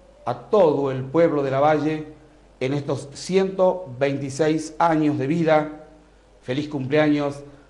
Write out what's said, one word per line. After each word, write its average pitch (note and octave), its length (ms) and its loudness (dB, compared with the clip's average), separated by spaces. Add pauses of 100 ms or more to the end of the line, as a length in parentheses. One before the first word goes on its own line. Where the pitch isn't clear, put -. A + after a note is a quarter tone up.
(240)
a A#2+ 100 -4
todo C#3 560 2
el C3 140 -6
pueblo D3+ 400 2
de C3+ 80 -2
La C3+ 80 0
Valle D#3 560 0 (420)
en C3 140 -2
estos C#3 400 -4
ciento F#3 760 0 (120)
veintiséis C#3 800 -2
años D#3 400 2
de C3 80 -2
vida. D3+ 640 0 (520)
Feliz C#3+ 300 -6
cumpleaños D3 720 0 (300)